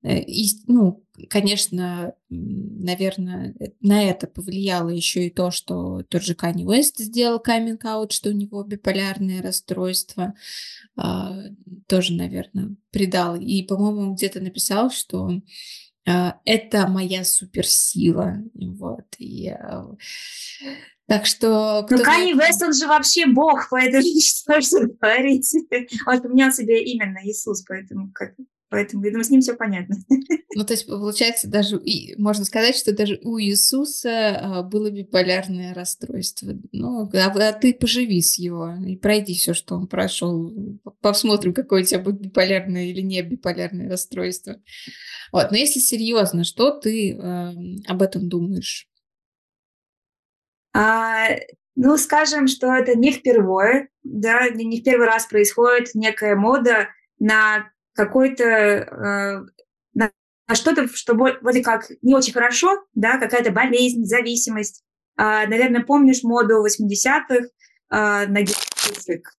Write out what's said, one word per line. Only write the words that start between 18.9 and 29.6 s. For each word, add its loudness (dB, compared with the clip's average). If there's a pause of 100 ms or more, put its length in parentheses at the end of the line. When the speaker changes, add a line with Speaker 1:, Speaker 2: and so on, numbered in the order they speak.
Speaker 1:
и, -12
а... -12 (1200)
так 0
что 2
Speaker 2:
Ну, 2
Speaker 1:
кто 4
Speaker 2:
Канье 4
Speaker 1:
знает 6
Speaker 2:
Уэст, 0
он 0
же -2
вообще 4
бог, 4
поэтому 2
<laughs> 4
что 2
же 4 (120)
говорить? 2 (540)
Он 2
поменял 4
себе 2
имя -4
на -12
Иисус, -6
поэтому -10
как -10 (380)
поэтому, -4
я 0
думаю, -2
с -6
ним 8
все 0
понятно. -4 (120)